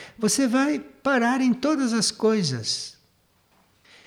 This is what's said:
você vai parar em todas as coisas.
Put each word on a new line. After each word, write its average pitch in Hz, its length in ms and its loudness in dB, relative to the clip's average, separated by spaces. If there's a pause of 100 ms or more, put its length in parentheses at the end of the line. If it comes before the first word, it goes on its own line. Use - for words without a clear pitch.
(180)
você 226 280 0
vai 269 320 2
parar 262 600 0
em 254 120 4
todas 269 400 0
as 226 180 0
coisas. 175 840 -2 (1120)